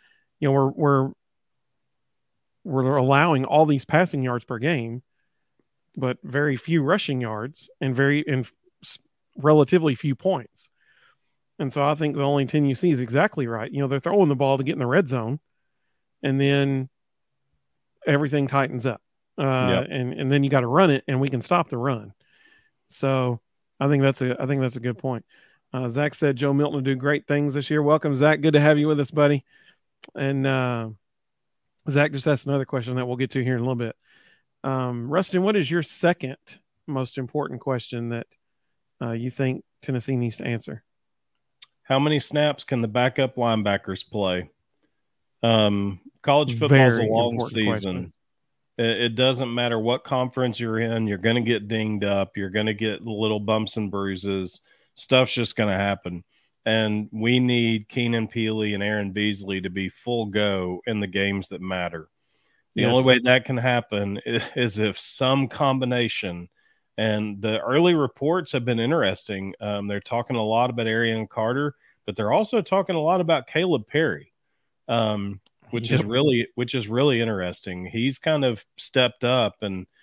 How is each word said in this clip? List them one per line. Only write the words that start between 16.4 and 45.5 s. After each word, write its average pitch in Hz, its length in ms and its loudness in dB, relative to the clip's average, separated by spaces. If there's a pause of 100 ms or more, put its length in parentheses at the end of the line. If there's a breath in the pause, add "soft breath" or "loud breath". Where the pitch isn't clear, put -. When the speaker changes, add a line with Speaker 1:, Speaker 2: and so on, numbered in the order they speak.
Speaker 1:
everything 143 400 2
tightens 131 380 -2
up. 117 160 -4 (360)
Uh, 131 320 0 (140)
Speaker 2:
Yep. - 60 -10
Speaker 1:
and, 127 240 -4
and 135 180 -2
then 143 120 4
you 139 60 0
gotta 131 180 2
run 165 220 4
it, 139 180 2
and 131 140 0
we 139 80 0
can 127 120 -4
stop 175 280 0
the 131 80 -6
run. 117 360 -4 (760 soft breath)
So 131 500 0 (400)
I 139 80 2
think 143 160 4
that's 135 180 2
a, 127 200 -2
I 135 40 -4
think 135 160 0
that's 127 140 -2
a 107 60 -10
good 120 160 -4
point. 123 280 -6 (460 soft breath)
Uh, 127 160 -4
Zach 143 260 -2
said 143 220 0
Joe 139 180 0
Milton 147 220 2
will 139 60 -2
do 135 140 0
great 143 320 -2
things 147 260 0
this 139 160 -4
year. 151 120 2
Welcome, 147 340 2
Zach. 151 260 4
Good 156 120 4
to 147 60 8
have 151 180 6
you 147 100 2
with 151 120 2
us, 139 120 -2
buddy. 147 340 2 (720 soft breath)
And, 139 320 -2
uh, 123 420 -2 (1000)
Zach 143 220 4
just 139 160 -4
asked 143 200 0
another 139 180 0
question 127 300 -4
that 127 100 -2
we'll 123 120 -4
get 127 140 -4
to 131 120 -2
here 127 120 0
in 117 40 -2
a 117 40 -2
little 127 120 -2
bit. 117 200 -6 (680 soft breath)
Um, 127 460 -4
Rustin, 180 340 0
what 208 120 2
is 156 160 0
your 170 120 0
second - 540 -2 (500)
most 131 300 -4
important 135 440 -6
question 120 480 -6
that, 117 180 -8 (760)
uh, 120 100 -6
you 117 200 -6
think 131 320 -2 (180)
Tennessee 131 360 -4
needs 120 200 -2
to - 80 -10
answer? 117 380 -8 (1000)
Speaker 2:
How 135 140 0
many 147 220 2
snaps 147 460 -2
can 123 160 -2
the 113 80 0
backup 123 480 0
linebackers 104 680 0
play? 92 420 -4 (920)
Um, 101 600 2 (200)